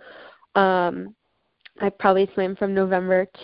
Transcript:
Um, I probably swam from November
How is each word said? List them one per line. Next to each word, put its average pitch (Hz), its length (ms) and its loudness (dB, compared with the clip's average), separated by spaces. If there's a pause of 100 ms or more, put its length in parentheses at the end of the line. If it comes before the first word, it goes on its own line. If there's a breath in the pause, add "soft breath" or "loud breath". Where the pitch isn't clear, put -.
(540 loud breath)
Um, 185 600 0 (680)
I 202 100 -2
probably 196 440 2
swam 190 220 -2
from 196 180 -4
November 185 520 0 (180)